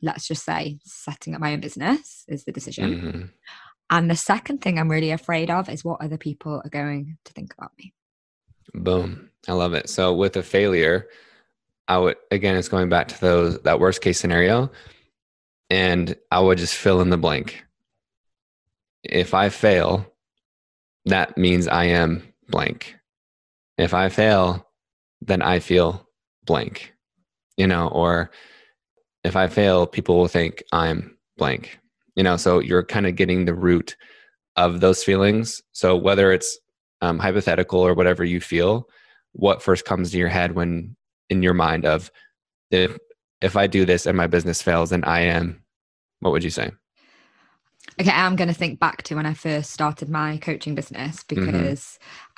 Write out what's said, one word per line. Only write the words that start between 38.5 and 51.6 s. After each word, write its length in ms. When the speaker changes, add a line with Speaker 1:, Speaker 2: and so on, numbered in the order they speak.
Speaker 2:
what 300
first 220
comes 260
to 60
your 120
head 240
when, 420
in 120
your 140
mind 300
of, 260
if, 260
if 160
I 100
do 180
this 200
and 100
my 120
business 340
fails, 300
then 120
I 180
am, 420
what 120
would 120
you 60
say? 220
Speaker 1:
Okay, 120
I'm 260
gonna 160
think 260
back 240
to 120
when 100
I 80
first 380
started 380
my 280
coaching 380
business, 480
Speaker 2:
Mm-hmm. 220
Speaker 1:
because 540